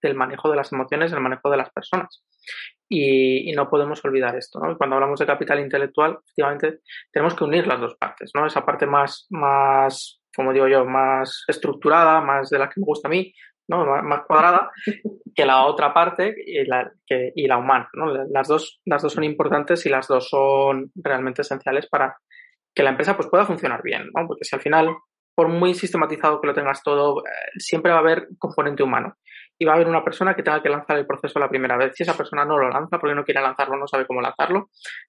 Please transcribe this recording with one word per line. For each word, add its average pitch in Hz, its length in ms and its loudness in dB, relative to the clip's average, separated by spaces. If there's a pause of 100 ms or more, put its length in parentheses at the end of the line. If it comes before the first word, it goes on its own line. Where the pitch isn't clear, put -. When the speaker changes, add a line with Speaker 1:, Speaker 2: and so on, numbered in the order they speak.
Speaker 1:
del 143 140 -2
manejo 131 360 -2
de 147 60 2
las 139 160 -4
emociones, 147 380 -2
del 151 100 -4
manejo 131 300 -2
de 139 80 2
las 131 120 -4
personas. - 540 -8 (640)
Y, 135 600 2
y - 20 -6
no 143 160 -2
podemos 147 360 -2
olvidar 131 320 0
esto, - 220 -12
¿no? 160 140 -4
Y 165 40 -8
cuando 135 200 -2
hablamos 139 240 0
de 151 60 2
capital 143 340 0
intelectual, 143 640 0
efectivamente, 147 560 -2 (300)
tenemos 160 240 0
que 160 100 -2
unir 156 220 0
las 123 140 0
dos 117 160 -8
partes, - 380 -8
¿no? 147 120 0
Esa 147 180 -2
parte 147 220 0
más, 139 440 0
más, 139 920 2 (140)
como 131 180 -2
digo 135 140 4
yo, 135 180 4
más 131 640 0
estructurada, 156 720 4
más 139 300 -2
de 143 80 0
la 135 100 0
que - 120 -8
me 147 60 -2
gusta 147 220 -2
a - 20 -2
mí, 185 220 -2 (360)
¿no? 170 180 0
Má-, 139 160 0
más 147 240 0
cuadrada, 170 440 6 (140)
Speaker 2:
<laughs> - 500 -8
Speaker 1:
que 147 120 4
la 131 200 6
otra 147 280 2
parte 175 400 2 (100)
y 139 220 -2
la, 127 240 -2 (160)
que, 127 280 -2
y 151 120 -2
la 127 120 4
humana, 123 360 0
¿no? 156 180 -4
La-, 135 160 -4
las 135 200 -2
dos, 151 360 -2
las 147 180 0
dos 147 100 -2
son 156 120 -2
importantes 151 640 0
y - 20 0
las 131 200 0
dos 127 200 2
son 139 680 2
realmente 131 480 -4
esenciales 139 460 -4
para 143 280 -2 (580)
que 143 80 2
la 135 80 6
empresa, 151 260 0
pues, - 120 -4
pueda 196 160 4
funcionar 165 380 -4
bien, - 320 -8
¿no? 165 120 0
Porque - 180 -10
si - 120 -6
al - 60 -8
final, 160 340 2 (380)
por 165 140 4
muy 175 260 2
sistematizado 156 680 -2
que 156 60 -2
lo 143 80 0
tengas 139 280 -2
todo, 143 380 0
eh, - 100 -12 (280)
siempre 165 340 0
va 165 60 6
a - 20 6
haber 165 280 2 (100)
componente 143 440 -2
humano. 127 340 -2 (420)
Y 165 60 -2
va 156 80 4
a - 40 6
haber 170 120 4
una 165 140 0
persona 185 320 -2
que 185 80 -6
tenga 151 200 0
que 143 80 0
lanzar 147 280 -2
el 143 80 -2
proceso 139 320 -4
la 139 100 0
primera 131 280 -2
vez. 131 180 0
Si - 80 -6
esa 170 140 -2
persona 147 280 -4
no 151 140 0
lo 131 120 2
lanza, 165 280 -4
porque 147 160 -2
no 143 100 -4
quiere 143 180 0
lanzarlo, 135 340 -2
no 139 100 -6
sabe 131 200 -2
cómo 123 140 -4
lanzarlo, 165 500 -2 (380)